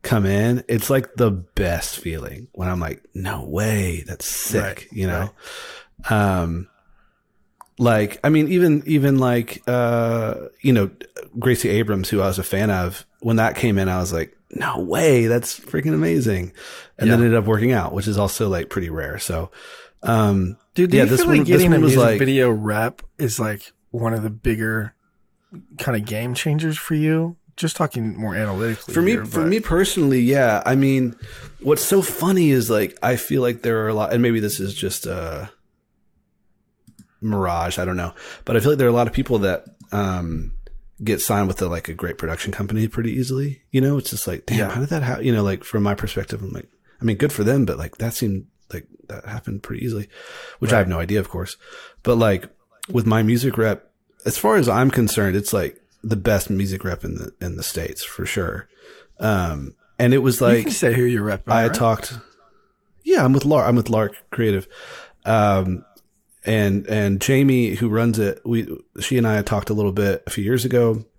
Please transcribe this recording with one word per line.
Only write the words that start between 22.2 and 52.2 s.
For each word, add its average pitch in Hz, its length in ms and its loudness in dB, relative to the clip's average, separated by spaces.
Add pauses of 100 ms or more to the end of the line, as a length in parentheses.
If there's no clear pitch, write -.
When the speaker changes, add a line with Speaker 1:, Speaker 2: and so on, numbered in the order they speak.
Speaker 2:
rep 107 520 -2 (160)
is, 120 200 -2
like, 107 340 -6 (180)
one 113 240 -2
of 107 80 -4
the 110 80 -4
bigger 110 640 -4 (840)
kind 123 180 -2
of 104 100 -2
game 113 280 -6
changers 156 440 -2
for - 160 -4
you? 160 420 0 (200)
Just 165 200 -4
talking 117 420 -4
more 104 160 -6
analytically 107 600 -4
Speaker 1:
For 165 80 2
me, 196 100 4
Speaker 2:
here, 226 140 -2
Speaker 1:
for 160 140 -2
Speaker 2:
but 160 80 2
Speaker 1:
me 214 120 2
personally, 165 600 2
yeah. 120 460 4
I 131 100 2
mean, 135 380 2 (460)
what's 147 220 2
so 196 200 4
funny 175 480 2
is, 120 200 2
like, 107 320 0
I 120 140 2
feel 139 260 -2
like 123 200 -2
there 113 220 0
are 107 40 -2
a 110 60 -2
lot, 107 180 0
and 120 100 2
maybe 117 180 2
this 101 200 -4
is 98 140 -6
just - 320 -6
a 82 440 -8 (1700)
mirage, 90 580 -2
I 90 60 -2
don't 90 120 -4
know, 87 180 -6 (300)
but 117 120 0
I 110 40 6
feel 139 100 4
like 147 80 2
there 131 80 4
are 120 40 6
a 117 40 2
lot 120 120 4
of 110 60 -4
people 131 280 0
that, 92 240 0 (280)
um, 90 600 -4 (500)
get 107 180 0
signed 101 280 0
with 92 140 -4
a, 90 60 -2
like, 85 200 -6
a 82 60 -10
great - 240 -8
production 82 340 -6
company 107 360 -2
pretty 113 240 -4
easily. 131 580 -4
You 131 100 2
know, 139 180 2
it's - 120 -6
just - 160 -8
like, 90 200 -8
"Damn, 113 120 0
Speaker 2:
Yeah. 101 120 0
Speaker 1:
how 120 100 -4
did 143 100 -4
that 160 120 -2
happen?" 127 220 -4
You 127 80 2
know, 107 100 2
like, 98 220 -2
from 107 180 -2
my 101 120 2
perspective, 104 480 -6
I'm 95 80 -10
like, - 180 -12 (320)
I - 40 -6
mean, 110 120 2
good 147 160 0
for 104 120 -2
them, 131 200 2
but, 87 140 -2
like, 82 200 -12
that 113 160 -6
seemed 98 320 -4 (260)
like 85 140 -14 (220)
that - 180 -14
happened 107 360 -10
pretty 117 220 -10
easily, 110 240 -6 (520)
which 110 120 -2
I - 20 4
Speaker 2:
Right. 110 60 6
Speaker 1:
have 90 80 2
no 85 120 -2
idea, 95 200 -2
of 90 80 -6
course. - 280 -10 (460)
But, 123 140 2
like, 107 320 2 (420)